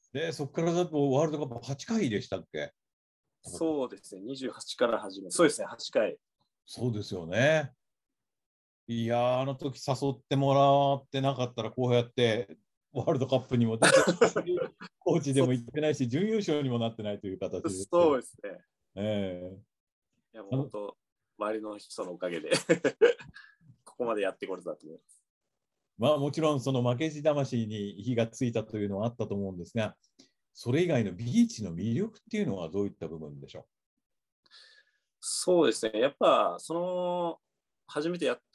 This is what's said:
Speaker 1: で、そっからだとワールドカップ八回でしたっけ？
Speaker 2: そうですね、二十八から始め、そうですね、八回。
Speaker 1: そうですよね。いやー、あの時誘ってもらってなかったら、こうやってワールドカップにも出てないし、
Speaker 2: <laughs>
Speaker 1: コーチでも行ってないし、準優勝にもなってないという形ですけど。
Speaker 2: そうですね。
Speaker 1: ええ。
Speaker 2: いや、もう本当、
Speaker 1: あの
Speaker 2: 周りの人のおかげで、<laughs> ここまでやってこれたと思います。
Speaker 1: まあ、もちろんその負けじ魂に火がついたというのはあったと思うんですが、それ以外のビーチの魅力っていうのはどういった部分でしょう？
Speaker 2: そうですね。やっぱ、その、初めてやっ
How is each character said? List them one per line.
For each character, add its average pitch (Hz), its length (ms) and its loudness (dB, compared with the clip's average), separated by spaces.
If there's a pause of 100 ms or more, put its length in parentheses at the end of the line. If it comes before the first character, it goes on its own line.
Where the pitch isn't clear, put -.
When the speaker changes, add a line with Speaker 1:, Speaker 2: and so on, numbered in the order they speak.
(120)
Speaker 1:
で、 156 200 -4
そ 147 120 -6
っ 139 80 -10
か 170 100 -2
ら 170 100 2
だ 175 140 2
と 143 240 2
ワ 135 120 4
ー 165 40 2
ル 151 60 -2
ド 147 60 -4 (100)
カ 120 60 -10
ッ 117 60 -10
プ - 60 -18
八 - 200 -8
回 214 240 0
で 101 100 0
し - 80 -12
た 95 120 -4
っ 82 120 -18
け？ 73 220 -8 (680)
Speaker 2:
そ 151 440 -2
う - 20 -6
で 95 140 -12
す - 140 -18
ね、 95 60 -14
二 131 140 -10
十 131 140 -6
八 - 240 -12
か 123 140 2
ら 110 120 0
始 98 220 -12
め、 90 80 -12
そ 175 140 4
う - 20 8
で 147 80 4
す - 60 -8
ね、 95 60 -6
八 - 240 -12
回。 104 280 0 (480)
Speaker 1:
そ 120 240 -6
う - 20 -2
で 104 100 -6
す 95 120 -10
よ 87 120 -8
ね。 135 480 2 (1120)
い 117 200 -2
や 117 120 2
ー、 127 220 2
あ 131 40 0
の 139 100 -2
時 135 320 -8
誘 139 240 0
っ 123 180 -6
て 139 80 2
も 139 180 6
ら 139 500 6
っ - 40 -20
て 135 120 -4
な 135 140 2
か 123 100 -2
っ 123 100 -6
た 117 80 -4
ら、 110 80 -4
こ 127 180 -2
う 123 60 4
や 120 80 6
っ 120 80 -4
て 113 480 0 (340)
ワ 123 120 -4
ー 170 80 2
ル 127 60 2
ド 120 80 0
カ 131 100 2
ッ 123 40 4
プ - 160 -4
に 120 100 4
も 113 100 0
出 117 140 4
て 539 60 8
な 220 300 4
い - 40 4
し、 - 40 -8 (500)
Speaker 2:
<laughs> - 140 -20
Speaker 1:
コ 165 180 2
ー 165 40 2
チ 139 140 -2
で 135 80 6
も 127 100 4
行 120 100 -2
っ - 20 -12
て 147 160 -6
な 151 80 2
い 151 60 2
し、 127 140 -2
準 156 180 0
優 220 100 0
勝 165 260 0
に 135 60 -2
も 120 100 0
な 113 100 0
っ - 80 -10
て 110 60 -10
な 104 100 -4
い 98 80 -8
と 101 60 -10
い 95 80 -6
う 92 40 -10
形 90 240 -6
で 107 80 -4
す 95 140 -8
け - 60 -14
ど。 175 120 4
Speaker 2:
そ 156 120 6
う 123 60 0
で - 60 -12
す - 160 -20
ね。 98 220 -14 (320)
Speaker 1:
え 95 580 -4
え。 98 40 -20 (760)
Speaker 2:
い - 20 -18
や、 107 60 -16
も 98 60 -16
う 123 80 -2
本 135 140 -4
当、 104 80 -10
Speaker 1:
あ 104 40 -8
の 101 140 -12 (420)
Speaker 2:
周 107 180 -2
り 110 60 -6
の 107 160 -10
人 - 260 -10
の 90 80 -10
お 87 60 -12
か 90 120 -4
げ - 100 -4
で、 - 100 -4
<laughs> - 720 4 (640)
こ - 140 -20
こ 123 60 -2
ま 113 100 0
で 104 80 -2
や 95 80 0
っ - 80 -10
て 98 80 -10
こ 92 100 -6
れ 87 60 -12
た 85 120 -8
と - 120 -20
思 78 80 -16
い 82 40 -20
ま - 100 -20
す。 - 100 -20 (800)
Speaker 1:
ま 127 140 4
あ、 151 40 4
も 143 140 0
ち 160 100 -4
ろ 156 140 4
ん 135 60 0
そ 139 100 -2
の 127 120 2
負 123 140 2
け 156 140 -2
じ 147 120 -10
魂 139 440 2
に 101 360 -8
火 123 120 -2
が 113 140 2
つ - 160 -4
い 117 80 0
た 117 100 0
と 110 160 -6
い 101 80 0
う - 20 -2
の 98 120 -4
は 113 60 0
あ 120 40 0
っ 120 60 -16
た 107 100 -4
と 101 80 -6
思 101 160 -4
う - 20 -8
ん 90 60 -10
で 85 80 -10
す - 100 -8
が、 107 200 -2 (580)
そ - 180 -6
れ 160 100 2
以 180 40 2
外 131 180 2
の 92 80 -4
ビ 123 320 4
ー 233 40 0
チ - 160 -8
の 85 100 -6
魅 104 200 -2
力 208 240 -2
っ - 120 -20
て 220 60 -4
い 208 60 0
う 180 40 0
の 101 100 -2
は 85 120 -6
ど 98 140 -2
う 101 40 0
い 95 40 -4
っ - 20 -18
た 82 160 -10
部 80 100 -10
分 73 220 -12
で 71 80 -16
し - 80 -16
ょ 76 40 -14
う？ - 40 -20 (1600)
Speaker 2:
そ - 420 2
う 135 40 6
で 113 60 4
す 110 180 -2
ね。 107 100 -2
や 135 80 4
っ 147 100 -6
ぱ、 113 400 4
そ - 160 -10
の、 175 640 -4 (480)
初 151 240 -4
め 175 80 -4
て 156 80 -2
や 123 80 0
っ - 60 -18 (140)